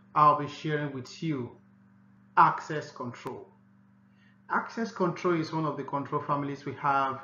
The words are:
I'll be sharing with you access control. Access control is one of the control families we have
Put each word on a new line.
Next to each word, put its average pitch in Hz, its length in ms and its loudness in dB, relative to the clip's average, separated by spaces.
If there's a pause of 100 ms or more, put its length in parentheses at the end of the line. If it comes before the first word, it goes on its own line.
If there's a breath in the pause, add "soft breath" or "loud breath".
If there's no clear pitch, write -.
(120)
I'll 151 240 8
be 143 120 -2
sharing 147 440 -2
with - 300 -10
you 139 300 -4 (840)
access 156 540 4
control. 120 560 -10 (1040 soft breath)
Access 202 400 -2
control 175 500 0
is 151 120 -4
one 160 120 0
of 139 120 -2
the 135 80 -6
control 147 360 -4
families 143 440 -2
we 135 180 -6
have 135 420 2